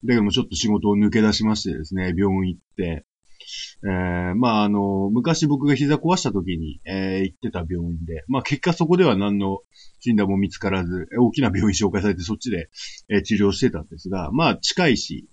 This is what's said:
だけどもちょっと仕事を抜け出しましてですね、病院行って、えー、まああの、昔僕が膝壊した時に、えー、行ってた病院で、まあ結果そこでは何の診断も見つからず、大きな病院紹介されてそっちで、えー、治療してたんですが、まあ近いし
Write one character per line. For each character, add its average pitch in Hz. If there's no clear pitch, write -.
だ 123
け -
ど 110
も 101
ち 127
ょ 120
っ -
と -
仕 -
事 104
を 101
抜 104
け 110
出 107
し 107
ま 107
し 107
て 92
で 78
す 95
ね、 92
病 95
院 90
行 -
っ -
て、 85
え 101
ー、 90
ま 110
あ -
あ 101
の、 98
昔 151
僕 143
が 147
膝 147
壊 165
し -
た 117
時 92
に、 78
え 95
ー、 95
行 95
っ -
て 110
た 87
病 87
院 82
で、 80
ま 131
あ 127
結 -
果 175
そ 165
こ 180
で 185
は 127
何 101
の 98
診 120
断 104
も 98
見 98
つ -
か 98
ら 95
ず、 90
大 120
き 143
な 123
病 98
院 110
紹 101
介 101
さ 101
れ 98
て 87
そ 104
っ -
ち -
で、 87
え 104
ー、 98
治 107
療 101
し -
て 127
た 82
ん 78
で 73
す 90
が、 90
ま 147
あ 104
近 -
い 113
し -